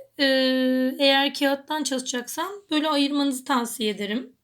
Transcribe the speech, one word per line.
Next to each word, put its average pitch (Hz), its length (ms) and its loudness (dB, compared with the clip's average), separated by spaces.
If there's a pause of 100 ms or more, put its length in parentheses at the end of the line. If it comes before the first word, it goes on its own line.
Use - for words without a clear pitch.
(180)
e, 285 80 2 (760)
eğer 277 340 4
kağıttan 277 500 -2
çalışacaksam 262 680 -6 (200)
böyle 311 180 2
ayırmanızı 285 540 2
tavsiye 233 460 0
ederim. 208 440 -4 (100)